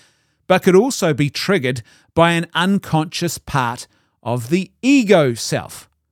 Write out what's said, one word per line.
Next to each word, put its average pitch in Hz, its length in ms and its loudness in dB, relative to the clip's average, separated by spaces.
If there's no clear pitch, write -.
but 185 160 2
could 180 140 4
also 196 360 2
be 143 180 -2
triggered 131 520 -4
by 170 180 4
an 170 220 -2
unconscious 175 840 -2
part 123 500 -6
of 117 280 -6
the 180 200 -2
ego 202 540 4
self. - 560 -10